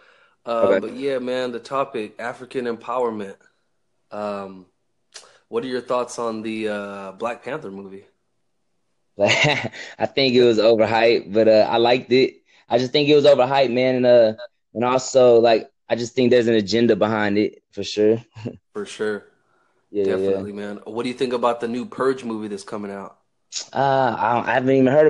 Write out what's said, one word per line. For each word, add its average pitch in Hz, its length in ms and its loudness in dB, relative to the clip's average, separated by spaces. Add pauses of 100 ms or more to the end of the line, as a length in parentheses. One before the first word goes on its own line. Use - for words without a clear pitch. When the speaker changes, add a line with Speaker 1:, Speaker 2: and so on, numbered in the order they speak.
(440)
Speaker 1:
Uh, 117 300 0
Speaker 2:
Okay. 98 60 0
Speaker 1:
but 107 140 -8
yeah, 135 240 -4
man, 127 340 -6
the 117 80 -10
topic, 131 580 -6
African 120 480 -10
empowerment. 113 680 -6 (720)
Um, 98 560 -12 (800)
what 117 160 -6
are 131 40 -10
your 123 140 -6
thoughts 123 360 -6
on 113 240 -6
the, 110 260 -6
uh, 101 460 -10
Black 113 300 -10
Panther 135 260 -12
movie? 98 360 -18 (1120)
Speaker 2:
<laughs> - 20 -14
I - 880 -2
think 131 280 0
it 123 100 6
was 117 140 4
overhyped, 110 720 2
but, 110 160 4
uh, 107 220 6
I 117 60 0
liked 120 360 2
it. 131 300 2 (260)
I 123 100 2
just 127 140 -4
think 147 160 0
it 151 60 6
was 139 120 4
overhyped, 135 460 4
man, 127 240 0
and, 127 100 0
uh, 117 260 6 (420)
and 113 100 -4
also, 127 560 4
like, 113 300 2 (180)
I 117 80 -4
just 120 180 -6
think 123 160 2
there's 120 180 4
an 117 60 4
agenda 110 420 2
behind 107 420 0
it, - 240 -4 (100)
for 98 120 -10
sure. 107 340 0 (260)
<laughs> 117 180 -14 (120)
Speaker 1:
For 104 100 -10
sure. 104 440 -8 (600)
Speaker 2:
Yeah, 101 140 -4
yeah, 95 260 -2
yeah. 98 120 -4
Speaker 1:
Definitely, 104 100 -12
man. 104 320 -12
What 113 200 -8
do 127 60 -6
you 120 60 -8
think 123 160 -4
about 120 280 -2
the 117 80 -6
new 117 180 -8
Purge 131 380 -4
movie 110 240 -8
that's 101 160 -12
coming 104 280 -12
out? 98 280 -16 (520)
Speaker 2:
Uh, 135 460 0
I, 110 320 -2
I 117 40 0
haven't 131 160 0
even 135 220 4
heard 156 180 6